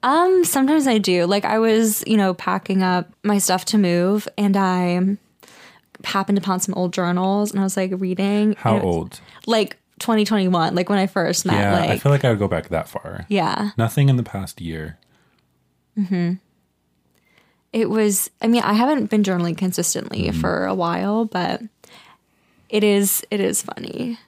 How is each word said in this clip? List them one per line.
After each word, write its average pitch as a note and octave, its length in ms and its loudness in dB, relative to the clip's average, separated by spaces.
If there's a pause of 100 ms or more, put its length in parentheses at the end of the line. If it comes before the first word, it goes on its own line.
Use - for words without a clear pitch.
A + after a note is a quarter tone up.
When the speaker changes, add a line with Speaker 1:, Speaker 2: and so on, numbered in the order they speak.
Speaker 1:
Um, F4 400 4
sometimes C#4 420 2
I A3+ 120 4
do. F3+ 260 2
Like, G3+ 200 2
I A3 140 0
was, A3 480 2
you A3 80 2
know, F#3+ 180 2
packing F#3+ 500 -2
up F3+ 280 0 (120)
my G#3 160 2
stuff F#3 260 0
to A3 120 0
move, F#3 500 2 (100)
and G3+ 180 2
I F#3 640 0 (880)
happened G3 320 -2
upon F#3 240 -2
some - 140 -4
old F3+ 180 -2
journals, F#3+ 580 0
and G3+ 80 -2
I G3 40 2
was, F#3+ 120 -2
like, F#3+ 200 -2
reading, G3 640 0
Speaker 2:
How A2 160 2
Speaker 1:
and G2 80 0
it - 20 -2
was, F2 100 0
Speaker 2:
old? - 240 -6 (280)
Speaker 1:
like, A3 300 0 (220)
twenty A3 240 0
twenty-one, F3+ 520 0
like, F3+ 140 -2
when G3+ 100 2
I F#3+ 80 0
first F3 380 -2
met, F3 100 0
Speaker 2:
Yeah, G2+ 280 2
I - 40 0
Speaker 1:
like - 140 -2
Speaker 2:
feel C#3+ 100 4
like C3+ 120 2
I C3 60 4
would G#2+ 100 2
go G2+ 80 0
back E2 220 -4
that E2 180 -4
far. - 420 -12
Speaker 1:
Yeah. G#3 480 -2
Speaker 2:
Nothing A2+ 320 2
in C3 60 4
the A#2+ 80 0
past - 380 -10
year. D#2+ 360 -8 (1000)
Speaker 1:
Mm-hmm. F3+ 360 -2 (1400)
It A3+ 160 0
was, G#3+ 400 0 (120)
I A3 60 0
mean, A#3 140 4
I G#3 120 0
haven't A#3+ 360 2
been G#3+ 140 2
journaling F3 340 0
consistently - 680 -4
Speaker 2:
Mm-hmm. E3 120 -2
Speaker 1:
for F3+ 260 -2
a F#3+ 100 -2
while, F#3+ 500 -2
but F3+ 360 -4 (1080)
it G#3+ 140 0
is, G3+ 480 2
it G#3 80 -2
is - 240 -2
funny. - 640 -10